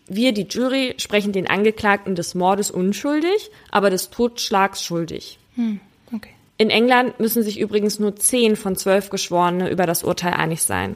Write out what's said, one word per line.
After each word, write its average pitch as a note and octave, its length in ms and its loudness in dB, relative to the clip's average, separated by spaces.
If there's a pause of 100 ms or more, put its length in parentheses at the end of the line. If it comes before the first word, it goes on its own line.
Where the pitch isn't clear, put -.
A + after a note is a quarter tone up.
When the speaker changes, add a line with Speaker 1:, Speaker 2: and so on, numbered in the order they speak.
Speaker 1:
wir, A3+ 260 2
die G3+ 140 -2
Jury, B3+ 500 -2
sprechen G#3 340 -2
den F#3 180 -2
Angeklagten G3+ 640 0
des E3+ 220 -6
Mordes G3 340 0
unschuldig, D4+ 800 0 (220)
aber G3+ 180 2
des F#3 200 -2
Totschlags G3+ 760 -2
schuldig. - 560 -8 (160)
Speaker 2:
Hm, A3 240 -2 (340)
okay. - 160 -10 (280)
Speaker 1:
In A3 120 4
England B3 500 4
müssen A3+ 220 2
sich G#3+ 160 -4
übrigens G#3 420 0
nur G#3 160 0
zehn A3+ 400 2
von F#3+ 200 -2
zwölf G3 340 2
Geschworene F3 600 0
über F3+ 160 0
das E3+ 180 -2
Urteil F3 300 -2
einig D#3+ 280 -2
sein. F#2+ 340 -2